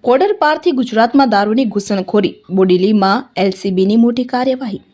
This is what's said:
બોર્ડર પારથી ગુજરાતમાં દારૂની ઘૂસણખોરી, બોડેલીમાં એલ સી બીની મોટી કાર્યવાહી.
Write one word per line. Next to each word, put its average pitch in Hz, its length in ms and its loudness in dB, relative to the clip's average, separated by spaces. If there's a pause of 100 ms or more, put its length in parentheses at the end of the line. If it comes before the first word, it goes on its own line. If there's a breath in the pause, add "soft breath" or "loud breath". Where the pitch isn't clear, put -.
બોર્ડર 370 380 2
પારથી 311 380 0
ગુજરાતમાં 233 540 2
દારૂની 214 400 0
ઘૂસણખોરી, 202 600 -2 (220)
બોડેલીમાં 196 680 2 (180)
એલ 185 180 -2
સી 196 160 -4
બીની 202 260 2
મોટી 240 280 -2
કાર્યવાહી. 254 480 -4 (140)